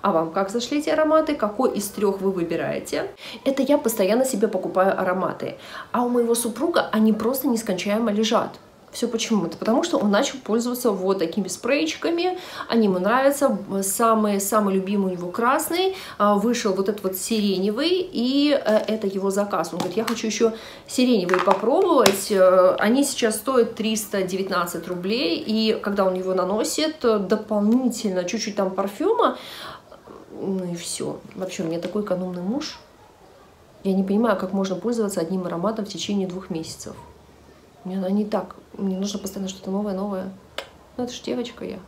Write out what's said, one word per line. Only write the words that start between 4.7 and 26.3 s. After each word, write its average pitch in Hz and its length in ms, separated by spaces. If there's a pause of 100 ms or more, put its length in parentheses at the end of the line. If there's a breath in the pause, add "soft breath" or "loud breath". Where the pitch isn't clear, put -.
ароматы. 185 580 (340 loud breath)
А 240 120
у 247 60
моего 240 240
супруга 240 580
они 220 220
просто 240 340
нескончаемо 214 640
лежат. 214 480 (320)
Все - 160
почему? 220 380
Это 165 120
потому, 233 260
что 330 140
он 202 140
начал 254 320
пользоваться 240 480
вот 190 280
такими 180 280
спрейчиками. 339 880 (300 loud breath)
Они 220 200
ему 185 120
нравятся. 254 580 (260)
Самый, 214 580
самый 202 340
любимый 190 380
у - 20
него 175 160
красный. 330 640 (220 loud breath)
А, 208 180
вышел 214 380
вот 196 160
этот 208 140
вот 185 120
сиреневый. 214 960
И, 277 400
э, 214 260 (100)
это 214 200
его 190 240
заказ. 196 400
Он 170 80
говорит: 175 180
«Я 220 60
хочу 226 240
еще 220 240 (360 loud breath)
сиреневый 190 520
попробовать». 220 920
Э, 185 480
они 247 260
сейчас 220 300
стоят 240 400
триста 214 480
девятнадцать 180 680
рублей. 214 580
И 220 340
когда 202 240
он 185 100
его 185 180